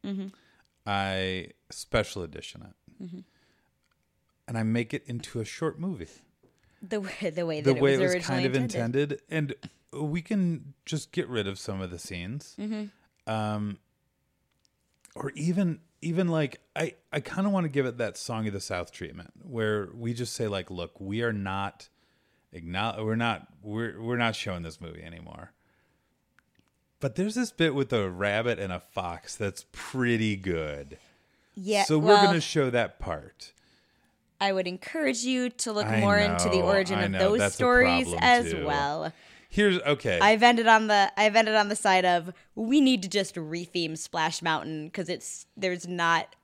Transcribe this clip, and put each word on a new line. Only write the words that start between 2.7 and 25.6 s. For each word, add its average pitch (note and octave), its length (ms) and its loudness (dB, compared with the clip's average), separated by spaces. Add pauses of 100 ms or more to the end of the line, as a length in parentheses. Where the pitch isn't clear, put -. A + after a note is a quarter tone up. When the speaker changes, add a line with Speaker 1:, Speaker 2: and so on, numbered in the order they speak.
Speaker 1:
Mm-hmm. F3+ 160 -14 (1300)
Speaker 2:
And A#2 100 -6
I A2+ 60 -2
make A2+ 300 0
it - 140 -6
into A#2+ 320 -8
a G#2+ 60 -4
short - 340 -6
movie. D#3+ 280 -6 (760)
Speaker 1:
The G#3 200 -6
way, F#3+ 320 -6
the E3+ 120 -2
way D#3 160 -2
Speaker 2:
The C3+ 120 4
Speaker 1:
that B2+ 80 2
Speaker 2:
way C#3 140 6
Speaker 1:
it C3 40 2
was F3+ 140 4
Speaker 2:
it F3+ 40 0
was E3+ 100 -4
kind C3 180 0
Speaker 1:
originally C3 120 2
Speaker 2:
of B2+ 60 2
Speaker 1:
intended. B2 480 0 (200)
Speaker 2:
intended. D3+ 280 -4 (340)
And C#3+ 160 -6
we E3 120 -2
can E3+ 520 -2 (120)
just - 260 -6
get D3 160 -2
rid A2 200 -2
of G2 120 -6
some F#2+ 220 -6
of F2+ 100 -6
the E2+ 80 -12
scenes. F#2+ 600 -10
Speaker 1:
Mm-hmm. G#3+ 720 -10
Speaker 2:
Um, G#2 480 -4 (1400)
or - 200 -8
even, E3+ 440 0 (220)
even, E3+ 260 0
like, D#3 340 -2 (140)
I, D#3 180 -4 (180)
I D3+ 80 -2
kinda G3 300 -2
wanna F#3 200 0
give C3+ 160 2
it A#2+ 120 -4
that A2+ 200 -4
Song A2 300 -4
of G2 60 -2
the G2 80 -4
South F2+ 300 -6
treatment E2 400 -12 (120)
where G#2+ 500 -2
we A#2 200 -6
just A#2+ 200 -6
say, A2+ 140 -4
like, G2 220 -6
"Look, F2 320 -10
we G#2 220 -4
are A2+ 100 0
not, G2 560 -6 (640)
acknow-, F#2 500 -4
we're A2 120 0
not, A2+ 320 -2 (160)
we're, G#2+ 360 -6
we're A#2+ 180 -4
not A#2 180 0
showing F2+ 280 -6
this D#2+ 160 -10
movie E2 240 -14
anymore." E2 480 -18 (1500)